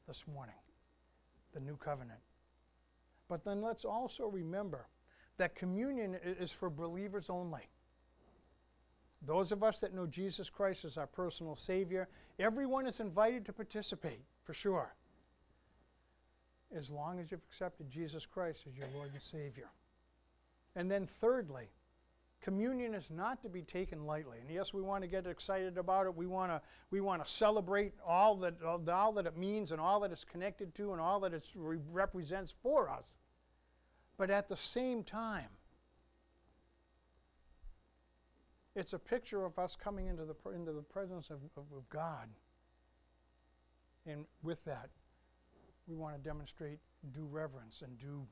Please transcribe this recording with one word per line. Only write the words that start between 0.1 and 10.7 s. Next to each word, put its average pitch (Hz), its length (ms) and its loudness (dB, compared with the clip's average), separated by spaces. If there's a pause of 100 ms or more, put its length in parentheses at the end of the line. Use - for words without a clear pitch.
morning, 131 240 -12 (960)
the 151 60 -8
new 143 160 -6
covenant. 127 440 -6 (1080)
But 160 160 -4
then 202 200 0
let's 226 200 -2
also 233 440 -2
remember 180 600 -4 (500)
that 180 180 2
communion 202 680 0
i-, 180 200 -2
is 170 80 -4
for 185 180 -2
believers 180 600 -4
only. 180 380 -4 (1600)
Those 170 260 4
of 202 120 2
us 220 160 6
that 190 160 -2
know 180 100 -2
Jesus 180 460 -4
Christ 190 340 0